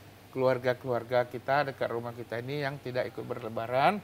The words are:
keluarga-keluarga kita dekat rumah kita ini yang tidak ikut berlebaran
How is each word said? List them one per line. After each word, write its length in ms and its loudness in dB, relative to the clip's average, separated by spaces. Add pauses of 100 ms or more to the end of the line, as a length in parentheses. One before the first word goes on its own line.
(300)
keluarga-keluarga 960 2
kita 400 0
dekat 240 -2
rumah 240 -4
kita 240 -6
ini 240 -4
yang 160 -4
tidak 320 -4
ikut 140 -8
berlebaran 800 0